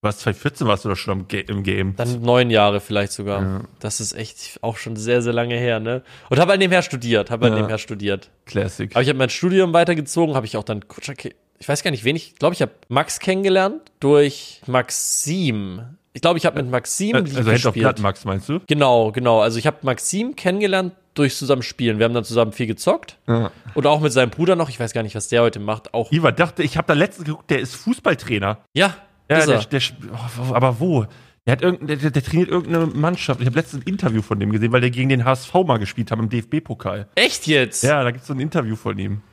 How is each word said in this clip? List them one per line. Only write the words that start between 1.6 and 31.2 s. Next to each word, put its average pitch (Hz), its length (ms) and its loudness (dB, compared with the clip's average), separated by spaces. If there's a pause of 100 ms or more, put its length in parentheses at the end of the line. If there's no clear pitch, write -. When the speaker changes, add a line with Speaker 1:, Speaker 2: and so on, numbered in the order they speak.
Speaker 1:
Game. 98 320 -2
Speaker 2:
Dann 120 280 -4
neun 120 280 4
Jahre 104 300 4
vielleicht 101 320 -4
sogar. 101 280 -4
Speaker 1:
Ja. 95 200 -4 (180)
Speaker 2:
Das - 220 -6
ist 107 140 -8
echt - 460 -14
auch 117 160 -6
schon 117 200 -10
sehr, 117 260 0
sehr 120 100 -2
lange 120 220 -2
her, 120 240 0
ne? 117 240 -4 (260)
Und 135 120 4
hab 175 80 4
halt 196 100 4
nebenher 185 240 4
studiert, 117 480 0
hab 117 100 -4
halt 117 120 4
Speaker 1:
Ja. 107 80 0
Speaker 2:
nebenher 107 180 -2
studiert. 101 500 -6 (160)
Speaker 1:
Classic. 101 520 -4
Speaker 2:
Aber 123 60 4
ich 127 60 2
hab 143 80 2
mein 131 140 0
Studium 180 420 2
weitergezogen, 165 600 2
hab 131 80 0
ich 110 140 -8
auch 104 80 -4
dann, 104 200 -6 (760)
ich - 80 -16
weiß 147 160 -2
gar 175 80 0
nicht, 110 100 -6
wen 135 140 0
ich, - 180 -12
glaub, 156 180 0
ich 175 100 -2
hab 127 80 -2 (180)
Max 139 320 -2
kennengelernt 190 600 0 (200)
durch 143 680 2
Maxim. 123 1120 -2 (340)
Ich 135 60 -14
glaub, 170 160 2
ich 160 80 -6
hab 170 120 2
mit 131 140 -4
Maxim 185 460 -2
Speaker 1:
Äh, - 40 4
Speaker 2:
League 139 160 -4
Speaker 1:
also 113 140 2
Hand 120 160 4
of 107 80 0
Speaker 2:
gespielt. 113 100 0
Speaker 1:
Blood 123 160 2
Max, 98 240 -2
meinst 95 240 -4
du? 160 180 -2
Speaker 2:
Genau, 123 460 4
genau. 117 280 4
Also 113 180 2
ich 113 80 -2
hab 151 180 -2
Maxim 190 520 0
kennengelernt 190 560 0 (220)
durch 143 220 2
zusammen 131 260 2
Spielen. 117 360 -2
Wir 113 60 4
haben 117 100 2
dann 117 100 0
zusammen 113 280 2
viel 120 140 -4
gezockt. - 600 -2
Speaker 1:
Ja. 117 240 0 (240)
Speaker 2:
Und 147 120 2
auch 151 140 4
mit 151 120 2
seinem 123 180 4
Bruder 175 260 2
noch. 165 120 -2
Ich 123 120 -14
weiß 117 120 -4
gar 117 100 -2
nicht, 104 120 -6
was 104 140 -6
der 117 140 4
heute 113 180 2
macht. 107 340 -6
Auch 117 180 -2
Speaker 1:
Iva 156 200 4
dachte, 170 300 0
ich 147 140 -2
hab 160 100 0
da 160 80 4
letztens 165 320 -2
geguckt, 151 240 -8
der 139 100 2
ist 127 160 -8
Fußballtrainer. 110 840 -2 (160)
Speaker 2:
Ja, 180 200 2 (360)
Speaker 1:
Ja, 156 80 4
Speaker 2:
ist 156 100 4
Speaker 1:
der, 127 80 4
Speaker 2:
er. 107 80 0
Speaker 1:
der 139 160 -2
sp-, - 320 -8
oh, 120 420 -6
aber 123 260 2
wo? 147 260 2 (400)